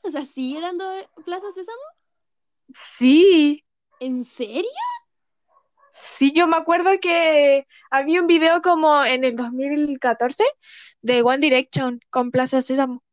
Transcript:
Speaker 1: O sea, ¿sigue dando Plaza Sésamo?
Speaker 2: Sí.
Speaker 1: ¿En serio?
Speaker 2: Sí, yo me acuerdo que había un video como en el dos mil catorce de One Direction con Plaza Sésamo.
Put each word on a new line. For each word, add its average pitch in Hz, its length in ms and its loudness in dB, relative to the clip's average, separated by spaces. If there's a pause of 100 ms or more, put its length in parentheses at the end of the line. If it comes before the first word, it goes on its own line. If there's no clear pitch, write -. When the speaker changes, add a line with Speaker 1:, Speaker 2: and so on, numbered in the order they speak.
Speaker 1:
O 392 100 -10
sea, 285 140 -8
¿sigue 262 340 -10
dando 359 260 -8 (400)
Plaza 370 280 -10
Sésamo? 381 280 -16 (920)
Speaker 2:
Sí. 302 880 4 (360)
Speaker 1:
¿En 254 260 -8
serio? 254 440 -8 (1200)
Speaker 2:
Sí, - 400 -2
yo 330 140 4
me 330 100 2
acuerdo 339 320 0 (100)
que 311 680 2 (240)
había 285 300 0
un 349 60 0
video 330 340 4
como 311 440 2
en 262 180 0
el 247 120 -2
dos 240 160 -8
mil 277 480 -4
catorce 247 440 -2 (580)
de 247 200 2
One 247 160 2
Direction 262 640 0 (100)
con 247 220 -2
Plaza 254 300 0
Sésamo. 262 520 -4